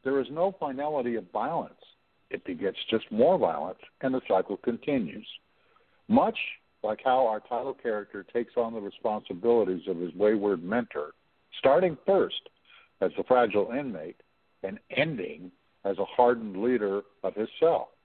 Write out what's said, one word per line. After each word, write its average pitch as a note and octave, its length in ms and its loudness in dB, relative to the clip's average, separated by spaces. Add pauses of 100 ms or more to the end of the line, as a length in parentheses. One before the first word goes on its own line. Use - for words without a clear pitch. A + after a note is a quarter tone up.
There C3+ 160 0
is A#2+ 100 -2
no E3+ 300 -2
finality C#3 560 -4
of G2 160 -8
violence. B2+ 420 -4 (560)
It - 160 -10
begets F2+ 320 -4 (120)
just A2+ 220 -2
more D3+ 260 4
violence, E2+ 420 -2 (220)
and C3 120 -2
the B2+ 140 -2
cycle F#2+ 300 0
continues. A#2 720 -4 (840)
Much E3+ 280 4 (460)
like G#2+ 200 -2
how C3 220 4
our A2 140 0
title B2 340 -6
character G#2 500 -6
takes A#2+ 340 -6
on A#2 160 0
the A2 80 -8
responsibilities G2+ 1040 0
of F2+ 100 -2
his E2+ 160 -6
wayward G2+ 500 2
mentor, F#2 500 -4 (440)
starting D#3+ 480 4
first - 440 2 (520)
as F2+ 160 0
the F#2+ 60 -2
fragile A2+ 480 2
inmate A2+ 500 -8 (420)
and G2 160 -8 (120)
ending F#2 600 -4 (340)
as G2 120 -2
a G2 80 -2
hardened A2+ 560 2
leader G#2 400 0 (220)
of F#2 100 -4
his G#2+ 160 -6 (100)
cell. D#3 320 2 (140)